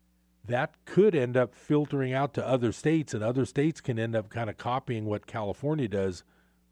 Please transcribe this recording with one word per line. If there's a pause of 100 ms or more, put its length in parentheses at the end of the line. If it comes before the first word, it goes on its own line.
(460)
that (100)
could
end
up
filtering
out
to
other
states,
and
other
states
can
end
up
kinda
copying
what
California
does, (480)